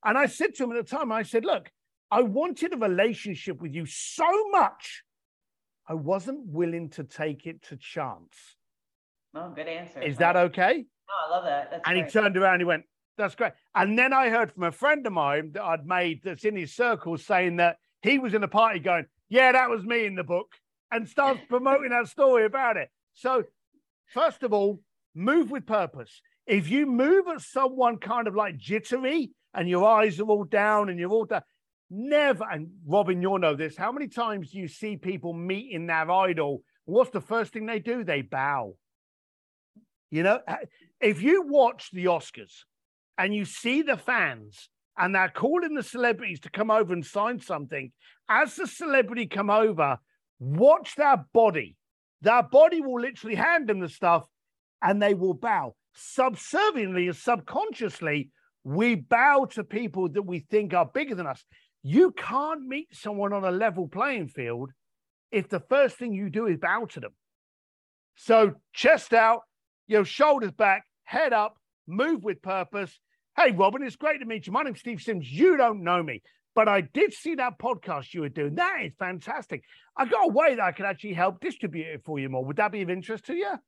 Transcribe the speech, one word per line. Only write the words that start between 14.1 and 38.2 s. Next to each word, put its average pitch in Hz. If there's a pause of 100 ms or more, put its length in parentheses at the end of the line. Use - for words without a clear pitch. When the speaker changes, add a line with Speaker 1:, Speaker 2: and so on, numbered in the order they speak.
Speaker 1:
I 269
heard 226
from 180
a 165
friend 285
of 214
mine 151
that 202
I'd 165
made 175
that's 185
in 214
his 165
circle 214
saying 180
that 175 (240)
he 269
was 240
in 208
a -
party 214
going, 170 (220)
"Yeah, 254
that 254
was 220
me 233
in 196
the 180
book," 175 (400)
and 226
starts 269
Speaker 2:
<laughs> -
Speaker 1:
promoting 269
that 240
story 254
about 233
it. 151 (240)
So, 254 (640)
first -
of 220
all, 202 (340)
move 240
with 277
purpose. 170 (240)
If 175
you 285
move 285
at 320
someone 262
kind 233
of, 190
like, 202
jittery 240 (200)
and 175
your 180
eyes 214
are 214
all 208
down 208
and 175
you're 180
all 220
down, 202 (480)
never, 262
and 160 (160)
Robin, 180
you'll 190
know 160
this, 151
how 208
many 285
times 208
do 190
you 185
see 214
people 175
meeting 185
their 160
idol? 165 (240)
What's 247
the 202
first 220
thing 214
they 220
do? 233
They 156